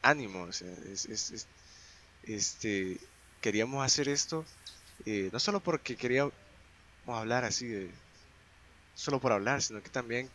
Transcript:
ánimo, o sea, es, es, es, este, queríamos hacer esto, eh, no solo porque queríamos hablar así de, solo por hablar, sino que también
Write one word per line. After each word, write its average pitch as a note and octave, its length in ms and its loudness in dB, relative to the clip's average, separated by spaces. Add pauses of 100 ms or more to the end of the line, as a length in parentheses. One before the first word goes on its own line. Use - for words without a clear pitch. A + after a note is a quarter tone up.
ánimo, A#2+ 400 4
o F2 100 -8
sea, F2+ 200 -8 (200)
es, F#2+ 140 -6
es, - 240 -6
es, A2 160 -12 (800)
este, G2 760 -2 (420)
queríamos A#2+ 440 2
hacer C3+ 240 4
esto, D#3+ 360 0 (600)
eh, G2+ 260 0
no A#2+ 80 -2
solo G3+ 200 2
porque D3+ 360 -2
queríamos C3 360 2 (720)
hablar A#2 380 0
así A#2 220 -2
de, G2 240 -4 (1040)
solo C#3 260 0
por B2+ 120 6
hablar, A2 300 4
sino G#2+ 200 -4
que - 80 -16
también B2 440 -2